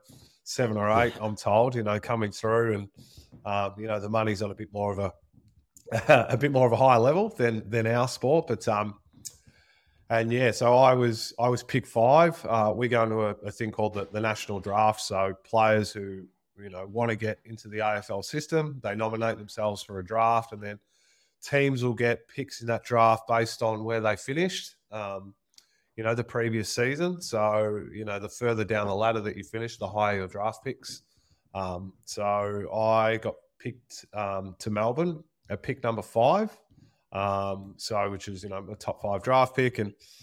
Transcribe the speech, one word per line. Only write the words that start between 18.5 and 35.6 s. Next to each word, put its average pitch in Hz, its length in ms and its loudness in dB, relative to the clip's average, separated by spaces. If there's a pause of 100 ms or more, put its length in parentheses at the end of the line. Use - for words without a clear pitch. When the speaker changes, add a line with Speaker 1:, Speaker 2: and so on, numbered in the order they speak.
Speaker 1:
they 101 100 -4
nominate 110 440 -2
themselves 104 440 -4
for 101 180 -10
a 92 60 -8
draft, 113 460 2
and 104 100 -14
then 104 160 -10 (640)
teams 139 420 2
will 123 100 0
get 120 340 0
picks - 340 -12
in 117 60 -10
that 113 160 -2
draft 113 440 4
based 117 360 0
on 110 200 -2
where 113 160 -2
they 107 160 0
finished, 170 600 -4 (160)
um, 98 420 -10 (640)
you 113 80 -8
know, 113 100 2
the 120 100 -2
previous 113 460 -2
season. 151 520 -2
So, 107 720 0
you 107 140 -10
know, 101 140 -6
the 101 100 -10
further 117 340 -2
down 104 240 0
the 101 60 -2
ladder 110 280 0
that 101 160 -6
you 98 60 -10
finish, 113 340 -8
the 101 100 -6
higher 104 300 0
your 95 100 -4
draft 104 360 -6
picks. - 380 -12 (540)
Um, 92 380 -6 (120)
so 104 680 -2
I 110 460 2
got 107 180 -6 (220)
picked, - 560 -14
um, 98 460 -6
to - 100 -8
Melbourne 127 540 0 (260)
at 101 140 -8